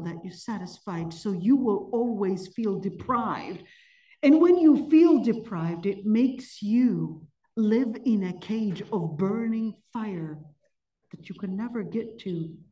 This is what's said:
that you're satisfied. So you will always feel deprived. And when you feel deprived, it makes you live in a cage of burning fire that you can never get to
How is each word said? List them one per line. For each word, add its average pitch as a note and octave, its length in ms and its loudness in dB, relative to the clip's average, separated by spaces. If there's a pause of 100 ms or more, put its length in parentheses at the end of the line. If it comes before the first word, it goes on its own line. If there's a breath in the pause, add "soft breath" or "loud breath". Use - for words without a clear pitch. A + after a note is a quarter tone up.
that E3+ 200 -10
you're F#3 80 -12
satisfied. F3+ 800 -10
So - 200 -8
you F#3+ 240 2
will G#3 360 -2
always G3+ 580 -2
feel G#3 300 -4
deprived. G3 840 -4 (580 soft breath)
And D4+ 180 8
when F4 200 6
you D#4 300 6
feel D#4+ 340 8
deprived, E3+ 640 -2
it G3 180 -4
makes B3 560 0
you G3+ 640 0 (320)
live A3+ 480 2
in G#3+ 200 2
a F3+ 140 -6
cage G#3 520 -4
of E3 260 -4
burning A3+ 560 -4 (180)
fire F3 460 -8 (720)
that - 180 -20
you F#3 60 -12
can F#3+ 240 -10
never A#3 240 -8
get G#3 380 -8
to E3+ 360 -8 (160)